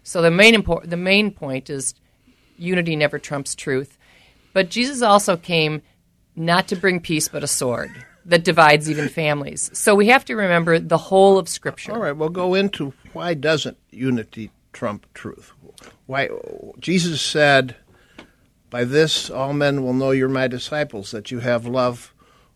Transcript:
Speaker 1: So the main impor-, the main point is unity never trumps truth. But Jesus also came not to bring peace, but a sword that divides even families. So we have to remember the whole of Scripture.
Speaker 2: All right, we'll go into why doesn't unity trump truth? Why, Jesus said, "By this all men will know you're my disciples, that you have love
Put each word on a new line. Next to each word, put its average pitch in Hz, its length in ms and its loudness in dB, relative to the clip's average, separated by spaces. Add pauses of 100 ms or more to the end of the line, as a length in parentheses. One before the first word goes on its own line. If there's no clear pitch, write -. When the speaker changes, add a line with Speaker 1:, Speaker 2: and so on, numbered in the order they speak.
Speaker 1:
So - 220 -2
the 165 80 6
main 214 240 8
impor-, 170 340 -2
the 175 80 -6
main 196 320 2
point 135 400 -8
is 139 240 -8 (640)
unity 170 380 -2
never 147 240 0
trumps 143 340 -8
truth. 139 440 -6 (600)
But 180 140 0
Jesus 247 320 -2
also 202 340 4
came 156 460 -2 (520)
not 170 340 0
to 202 60 -2
bring 180 240 0
peace, 156 280 -4
but 147 160 -8
a 143 40 -6
sword - 440 -4 (340)
that 170 180 4
divides 156 460 6
even 147 180 -2
families. 147 640 -4
So - 220 2
we 202 140 4
have 262 180 4
to 247 100 -8
remember 175 440 2
the 165 180 -2
whole 190 400 4
of 190 100 -2
Scripture. - 440 -10
Speaker 2:
All 226 80 -6
right, 151 180 -4
we'll 156 120 -2
go 180 260 -2
into 196 360 -2 (220)
why 170 220 -4
doesn't 151 420 -2 (140)
unity 113 580 -6 (240)
trump 104 400 -8
truth? - 400 -18 (540)
Why, 131 220 -4 (500)
Jesus 170 420 0
said, 139 540 2 (960)
"By 123 120 -4
this 147 460 0
all 135 240 -4
men 143 300 0
will 127 100 -2
know 135 160 0
you're 135 180 2
my 131 200 0
disciples, 127 640 -6
that 107 180 -12
you 123 120 -8
have 120 260 -2
love 123 440 -2 (440)